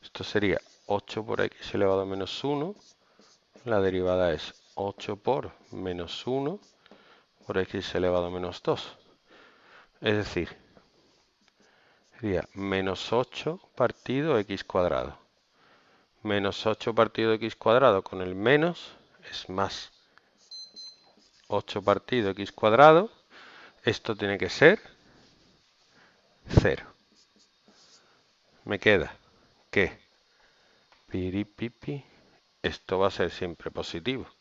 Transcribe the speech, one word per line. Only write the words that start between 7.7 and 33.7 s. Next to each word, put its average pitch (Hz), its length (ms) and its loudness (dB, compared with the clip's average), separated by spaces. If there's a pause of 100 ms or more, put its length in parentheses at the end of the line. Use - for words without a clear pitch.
elevado 90 320 2
a 90 40 -6
menos 90 320 -8
dos. - 300 -4 (1040)
Es 110 160 0
decir, 95 400 -4 (1600)
sería 95 340 -2
menos 95 580 -4
ocho 127 480 -4 (160)
partido 131 640 0
x 98 240 -4
cuadrado. 71 540 -2 (1040)
Menos 101 440 -2
ocho 110 260 -2
partido 113 400 2
x 110 220 -4
cuadrado 113 480 4
con 95 180 -8
el 92 140 -6
menos 147 560 0 (380)
es - 200 -14
más 95 420 -6 (1600)
ocho 101 340 -4
partido 101 480 2
x 95 220 -6
cuadrado. 151 600 8 (720)
Esto 110 320 -2
tiene 101 220 -2
que 90 120 -2
ser 175 300 6 (1800)
cero. - 240 0 (1800)
Me 104 140 -4
queda 95 360 4 (560)
que 92 280 0 (1080)
piripipi, 104 960 -6 (560)
esto 92 380 -4
va 98 80 4
a 95 40 2
ser 90 200 -2
siempre 85 400 -10